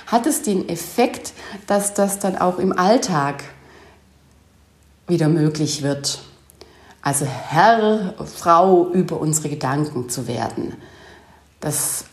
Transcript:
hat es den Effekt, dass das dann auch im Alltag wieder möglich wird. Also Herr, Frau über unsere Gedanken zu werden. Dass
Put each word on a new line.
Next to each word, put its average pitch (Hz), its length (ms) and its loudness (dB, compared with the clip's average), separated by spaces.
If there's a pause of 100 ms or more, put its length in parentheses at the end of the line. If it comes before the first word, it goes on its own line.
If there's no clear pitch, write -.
hat 233 200 2
es 302 160 0
den 190 260 -2
Effekt, - 640 -2 (340)
dass 202 280 0
das 196 240 0
dann 185 180 -2
auch 180 220 0
im 190 200 0
Alltag 180 640 2 (1600)
wieder 160 220 2
möglich 151 540 0
wird. 143 380 -4 (800)
Also 143 240 -2
Herr, 202 880 2 (120)
Frau 175 680 4
über 170 280 0
unsere 151 280 -2
Gedanken 143 640 -4
zu 123 160 -6
werden. 117 480 -6 (880)
Dass - 520 -6